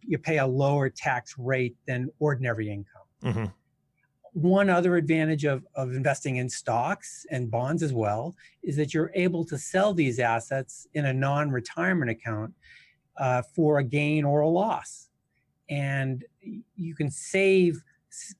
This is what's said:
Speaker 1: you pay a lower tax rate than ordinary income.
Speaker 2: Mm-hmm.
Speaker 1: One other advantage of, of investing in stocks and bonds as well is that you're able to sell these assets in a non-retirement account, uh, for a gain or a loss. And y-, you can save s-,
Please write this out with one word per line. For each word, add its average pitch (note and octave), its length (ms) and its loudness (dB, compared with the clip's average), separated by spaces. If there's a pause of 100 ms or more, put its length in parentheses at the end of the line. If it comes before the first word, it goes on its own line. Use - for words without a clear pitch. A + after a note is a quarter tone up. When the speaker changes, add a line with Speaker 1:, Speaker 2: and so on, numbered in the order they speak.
Speaker 1:
you D#3 160 -2
pay D#3 200 0
a C3+ 100 2
lower C#3 400 2
tax C3 500 -4
rate B2+ 380 -2 (120)
than B2+ 220 -4 (100)
ordinary A#2+ 520 0
income. G2+ 300 -12 (220)
Speaker 2:
Mm-hmm. A2+ 220 -2 (880)
Speaker 1:
One F#3+ 360 4
other F3+ 280 4
advantage D#3 480 2
of, C3+ 180 0 (120)
of C3 160 -4
investing C3+ 460 -2
in B2+ 120 -2
stocks - 800 -4
and B2 220 -4
bonds C3+ 320 -2
as C#3 100 0
well A2+ 420 -2 (280)
is C#3 140 -4
that D3 160 0
you're E3 200 0
able F3+ 320 0
to C#3 140 -8
sell G3 340 0
these C3 260 0
assets A#2+ 760 -2
in D3 120 0
a C3 80 0
non-retirement C#3 960 0
account, A2 440 -6 (640)
uh, B2 260 0 (100)
for D3+ 240 4
a C#3+ 60 2
gain D3 420 2
or C#3+ 140 4
a D3+ 100 4
loss. F#3 600 -2 (600)
And C#3 560 -2 (180)
y-, - 180 -12 (140)
you E3 200 -8
can D3 160 -2
save F#3+ 720 2 (280)
s-, - 280 -16